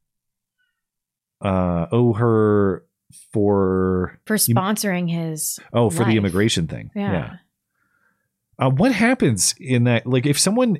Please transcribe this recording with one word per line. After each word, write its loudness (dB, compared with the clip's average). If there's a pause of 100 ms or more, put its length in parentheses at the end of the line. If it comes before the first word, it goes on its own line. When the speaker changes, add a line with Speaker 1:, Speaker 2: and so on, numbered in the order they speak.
(1400)
Speaker 1:
Uh, -2
owe 2
her 2 (480)
for 0
Speaker 2:
For -4
Speaker 1:
you 0
Speaker 2:
sponsoring -2
his -8 (140)
Speaker 1:
Oh, 2
for -4
the 2
Speaker 2:
life. 2
Speaker 1:
immigration 0
thing. -12
Speaker 2:
Yeah. -4
Speaker 1:
Yeah. -6 (1300)
Uh, 2
what 2
happens 0
in 0
that? 2
Like, 0
if 2
someone 0